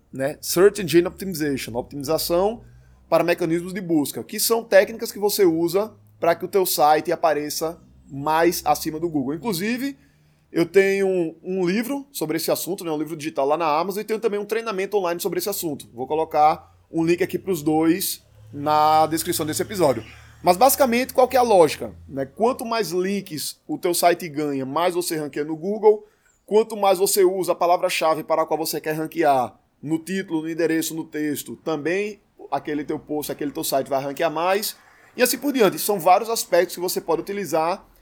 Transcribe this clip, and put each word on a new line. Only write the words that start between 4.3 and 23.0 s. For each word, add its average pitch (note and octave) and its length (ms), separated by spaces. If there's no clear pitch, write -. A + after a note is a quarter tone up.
são A3+ 240
técnicas A3 480
que - 80
você G3+ 280
usa E3+ 480
pra E3 140
que E3+ 100
o F3 40
teu F#3+ 180
site D#3 440
apareça D#3+ 720
mais D#3 600
acima D3+ 340
do E3+ 80
Google. C#3+ 240
Inclusive, A3+ 640
eu E3+ 160
tenho G3 400
um, F3 360
um F#3 240
livro A#3+ 460
sobre D#3 240
esse E3 140
assunto, E3 340
né? E3 60
Um D3+ 80
livro D#3 180
digital C#3+ 300
lá D3 100
na E3+ 80
Amazon, F3 380
e - 20
tenho A3 160
também G3+ 180
um G#3 60
treinamento G#3 540
online F3 200
sobre F3 200
esse F3 100
assunto. D#3+ 460
Vou B2 120
colocar D#3 720
um E3 120
link F3 220
aqui F3+ 140
pros F3 240
dois D#3+ 600
na D3+ 540
descrição D#3+ 400
desse D#3 160
episódio. C#3+ 420
Mas F3 160
basicamente, B3+ 560
qual B3+ 120
que B3+ 120
é - 20
a - 20
lógica, D#3+ 520
né? C3+ 200
Quanto A#3 400
mais A3+ 240
links F#3 760